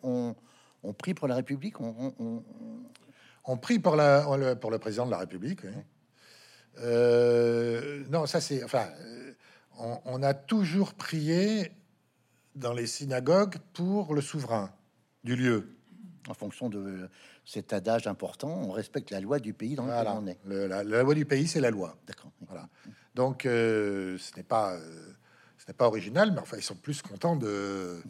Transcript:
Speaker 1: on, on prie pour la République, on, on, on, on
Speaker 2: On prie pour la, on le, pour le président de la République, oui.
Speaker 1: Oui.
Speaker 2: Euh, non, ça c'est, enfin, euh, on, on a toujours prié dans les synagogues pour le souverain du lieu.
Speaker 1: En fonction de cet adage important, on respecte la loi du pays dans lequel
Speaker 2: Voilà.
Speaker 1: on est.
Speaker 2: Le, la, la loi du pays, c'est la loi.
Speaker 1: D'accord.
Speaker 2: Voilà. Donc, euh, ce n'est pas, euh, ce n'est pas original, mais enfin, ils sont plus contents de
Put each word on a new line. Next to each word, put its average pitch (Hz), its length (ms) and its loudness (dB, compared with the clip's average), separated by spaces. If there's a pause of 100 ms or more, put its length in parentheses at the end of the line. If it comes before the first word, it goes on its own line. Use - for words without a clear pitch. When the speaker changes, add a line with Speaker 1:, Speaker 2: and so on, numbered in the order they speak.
Speaker 1:
on, 123 320 -2 (480)
on 104 100 -8
prie - 200 -4
pour 147 160 -2
la 120 60 2
République, 139 440 -4
on, 113 180 -6
on, 127 220 -6
on, 117 240 -6 (160)
on 226 240 -14 (600)
Speaker 2:
On 127 140 -2
prie 226 220 2
pour 156 160 4
la, 147 340 8
on 139 80 2
le, 131 180 2
pour 113 140 -6
le 113 80 0
président 113 300 -2
de 120 40 0
la 95 60 0
République, 95 460 -8
oui. 95 120 -12
Speaker 1:
Oui. - 60 -12 (960)
Speaker 2:
Euh, 120 1300 4
non, 160 160 0
ça 165 120 0
c'est, 139 240 -4
enfin, 117 220 0 (140)
euh, 123 340 -16 (460)
on, 117 260 -6
on 127 160 -4
a 139 140 4
toujours 190 580 2
prié 170 800 0 (840)
dans 123 180 -4
les 120 120 -2
synagogues 143 720 2 (160)
pour 180 400 0
le 147 80 2
souverain 117 500 -2 (520)
du 120 120 0
lieu. 123 400 2 (540)
Speaker 1:
En - 60 -8
fonction 107 340 -8
de 98 400 -8 (360)
cet - 280 -8
adage 110 320 0
important, 139 560 -6
on 98 100 -6
respecte - 380 -6
la 98 100 -6
loi 120 200 0
du 107 140 -8
pays 110 200 -6
dans 123 120 -4
lequel 117 180 0
Speaker 2:
Voilà. 104 160 0
Speaker 1:
on 101 80 -6
est. 87 180 -8
Speaker 2:
Le, 98 220 -4
la, 95 160 -2
la 110 180 2
loi 139 140 6
du 151 100 0
pays, 143 220 2
c'est 160 140 0
la 120 100 4
loi. 92 340 -6
Speaker 1:
D'accord. - 260 -20 (160)
Speaker 2:
Voilà. 92 220 -16 (460)
Donc, 131 320 0
euh, 104 720 2
ce - 180 -16
n'est 92 60 -12
pas, 104 320 0
euh, 82 380 -16 (440)
ce - 100 -20
n'est - 60 -14
pas 123 140 6
original, 113 440 2
mais 151 80 0
enfin, 107 180 -10
ils 98 60 -8
sont 104 120 -8
plus 143 260 -8
contents 165 340 -2
de 98 760 -4